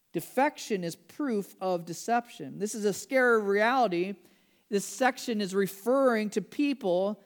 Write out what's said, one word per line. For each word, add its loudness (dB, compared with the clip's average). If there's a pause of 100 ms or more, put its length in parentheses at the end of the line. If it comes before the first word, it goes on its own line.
(140)
Defection -2
is -6
proof -6
of -2
deception. -6
This -6
is -4
a 2
scary 2
reality. 2 (540)
This 0
section -2
is -4
referring 2
to -2
people -2